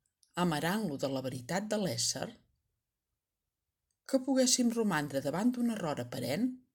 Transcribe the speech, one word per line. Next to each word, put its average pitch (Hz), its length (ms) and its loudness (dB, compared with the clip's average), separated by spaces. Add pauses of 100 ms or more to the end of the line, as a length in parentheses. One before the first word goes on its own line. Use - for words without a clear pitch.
(360)
amarant-lo 170 640 0
de 143 100 0
la 131 140 -2
veritat 165 440 -4
de 214 120 0
l'ésser, 143 480 -2 (1800)
que 262 120 4
poguéssim 254 540 4
romandre 151 500 0
davant 175 300 2
d'un 240 180 0
error 160 300 -2
aparent 127 420 -2 (300)